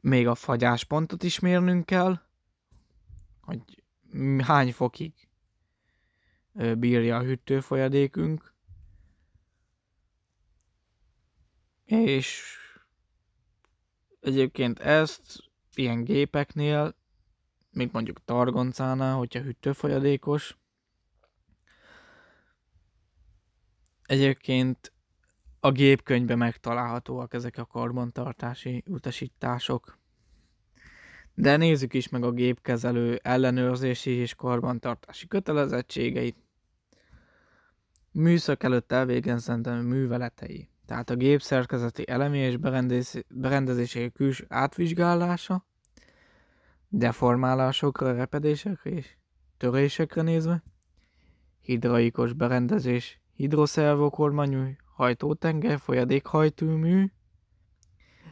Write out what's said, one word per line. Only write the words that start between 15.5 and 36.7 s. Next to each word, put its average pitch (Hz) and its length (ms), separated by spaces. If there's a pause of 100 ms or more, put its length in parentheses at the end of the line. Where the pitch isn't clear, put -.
ilyen 117 300
gépeknél, 147 920 (760)
mint 123 220
mondjuk 113 340
targoncánál, 127 880
hogyha 123 260
hűtőfolyadékos, 139 1160 (3500)
egyébként 131 920 (680)
a 139 120
gépkönyvben 127 680
megtalálhatóak 120 960
ezek 120 240
a 120 80
karbantartási 123 1200
utasítások. 127 1080 (1400)
De 143 240
nézzük 156 360
is 127 160
meg 123 140
a 123 80
gépkezelő 120 920
ellenőrzési 127 880
és 123 240
karbantartási 123 920
kötelezettségeit. 127 1080 (1700)